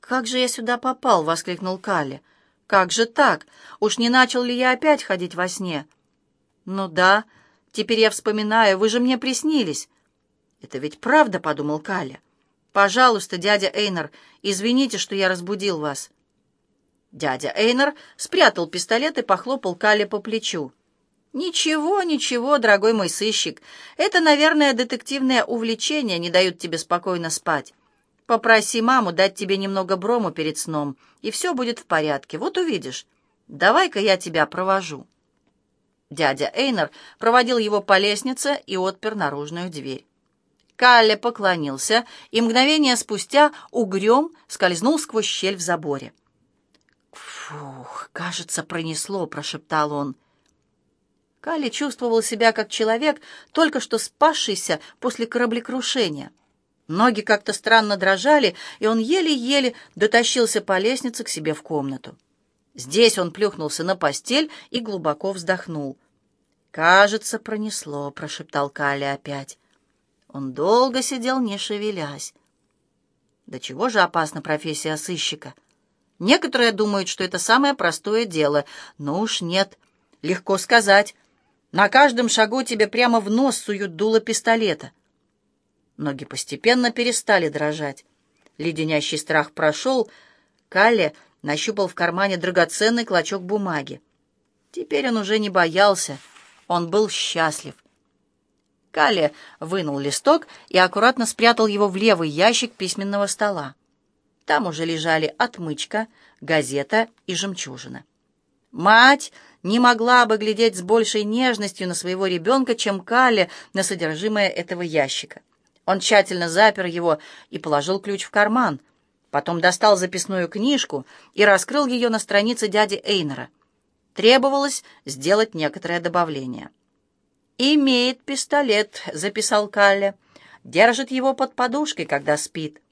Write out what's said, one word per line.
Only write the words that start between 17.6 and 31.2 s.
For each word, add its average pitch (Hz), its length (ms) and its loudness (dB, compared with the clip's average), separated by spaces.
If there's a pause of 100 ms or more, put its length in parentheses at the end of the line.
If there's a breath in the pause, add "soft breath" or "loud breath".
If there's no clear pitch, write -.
спрятал 262 480 2
пистолет 240 500 -2
и 240 60 -4
похлопал 196 520 -2
Калле 214 320 2
по 208 120 -6
плечу. 202 540 -6 (600)
"Ничего, 330 680 -2
ничего, 277 560 0
дорогой 214 340 6
мой 202 160 0
сыщик, - 540 -4 (340 loud breath)
это, 359 240 2
наверное, 302 540 6
детективное 254 680 0
увлечение 226 720 -2
не 170 100 -4
дают 180 300 2
тебе 170 180 -6
спокойно 175 540 -4
спать. 156 420 -4 (540)
Попроси 214 540 4
маму 233 320 2
дать 190 220 2
тебе 196 240 -2
немного 196 380 -2
брому 208 340 -2
перед 156 260 -6
сном, 147 400 -6 (240 soft breath)